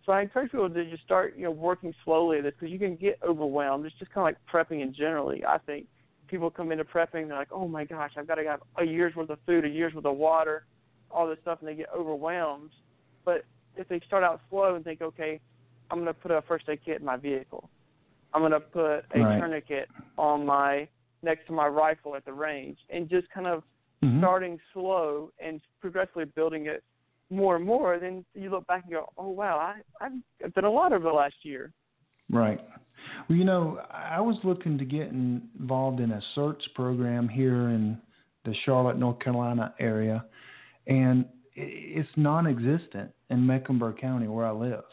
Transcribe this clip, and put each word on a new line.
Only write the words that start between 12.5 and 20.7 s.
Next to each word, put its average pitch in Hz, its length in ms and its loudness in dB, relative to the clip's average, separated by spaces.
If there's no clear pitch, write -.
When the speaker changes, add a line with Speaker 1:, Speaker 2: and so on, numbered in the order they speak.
Speaker 1:
But 175 180 0
if 185 120 -12
they 175 120 -4
start 190 240 2
out 165 240 2
slow 196 260 2
and 170 80 -6
think, 160 200 -10
"Okay, 156 360 -6
I'm 170 80 -4
gonna 165 160 -2
put - 160 -10
a 160 120 4
first 165 280 -4
aid 147 120 -4
kit 160 180 -6
in 147 40 -12
my 127 140 -2
vehicle. 135 500 -6
I'm 156 80 2
gonna 156 180 4
put 151 520 -2
a - 120 4
Speaker 2:
Right. 104 160 4
Speaker 1:
tourniquet 147 520 -4
on 147 300 2
my, 143 420 2